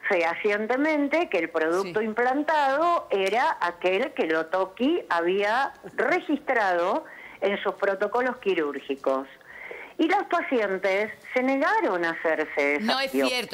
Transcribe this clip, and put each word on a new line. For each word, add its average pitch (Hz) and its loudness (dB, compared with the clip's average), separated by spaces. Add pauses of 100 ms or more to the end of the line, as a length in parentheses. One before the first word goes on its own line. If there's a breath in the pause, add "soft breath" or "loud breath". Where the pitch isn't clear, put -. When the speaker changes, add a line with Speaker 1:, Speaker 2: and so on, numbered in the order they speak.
Speaker 1:
fehacientemente 247 0
que 196 0
el 160 0
producto 170 0
Speaker 2:
Sí. 226 -2
Speaker 1:
implantado 285 0
era 202 0
aquel 185 0
que 208 0
Lotoki 185 0
había 202 0 (240)
registrado 233 0 (360 loud breath)
en 196 2
sus 196 -2
protocolos 208 0
quirúrgicos. 139 0 (720 loud breath)
Y 330 4
las 381 2
pacientes 208 0 (240)
se 254 2
negaron 269 2
a 165 2
hacerse 151 0
esas 214 -2
Speaker 3:
No 262 2
es 269 -2
cierto 269 2 (240)